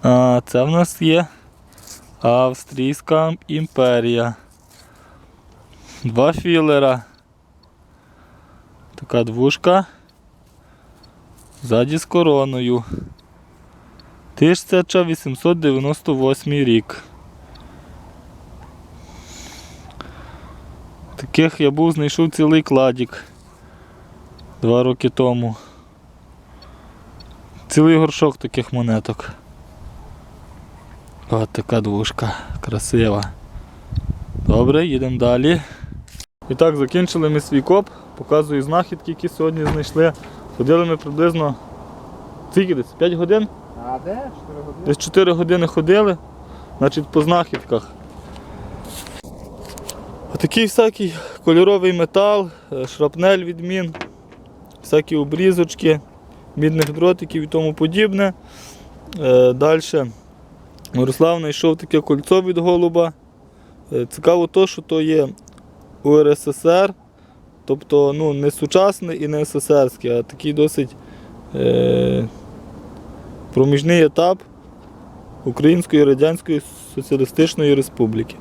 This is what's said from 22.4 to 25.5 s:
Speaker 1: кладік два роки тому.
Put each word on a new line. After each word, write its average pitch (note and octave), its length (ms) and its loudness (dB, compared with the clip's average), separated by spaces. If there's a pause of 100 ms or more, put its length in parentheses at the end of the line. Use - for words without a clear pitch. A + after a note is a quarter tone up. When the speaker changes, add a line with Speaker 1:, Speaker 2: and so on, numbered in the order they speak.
Speaker 1:
кладік C3 640 0 (1400)
два A#2+ 180 4
роки B2+ 260 0
тому. A#2+ 480 -2 (2250)